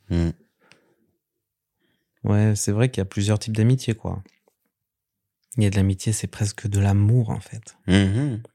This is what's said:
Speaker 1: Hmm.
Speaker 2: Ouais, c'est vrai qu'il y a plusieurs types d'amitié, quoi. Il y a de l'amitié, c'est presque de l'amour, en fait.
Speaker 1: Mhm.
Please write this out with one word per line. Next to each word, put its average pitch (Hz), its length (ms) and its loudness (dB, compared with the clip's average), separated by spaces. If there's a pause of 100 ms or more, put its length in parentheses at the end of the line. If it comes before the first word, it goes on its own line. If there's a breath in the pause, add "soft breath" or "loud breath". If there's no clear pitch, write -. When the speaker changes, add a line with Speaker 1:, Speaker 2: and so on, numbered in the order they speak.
Speaker 1:
Hmm. 165 220 0 (2000 soft breath)
Speaker 2:
Ouais, 104 280 2
c'est - 160 -4
vrai 113 180 2
qu'il 127 120 -6
y - 20 0
a - 20 -10
plusieurs 104 320 -2
types 110 180 -6
d'amitié, 117 380 0
quoi. 90 300 -10 (1300)
Il 110 60 2
y 101 40 4
a - 20 2
de 95 60 -2
l'amitié, 98 360 0
c'est 107 160 -4
presque - 400 -6
de 101 120 -2
l'amour, 101 500 2
en - 100 -6
fait. - 460 -18
Speaker 1:
Mhm. 104 560 2 (140)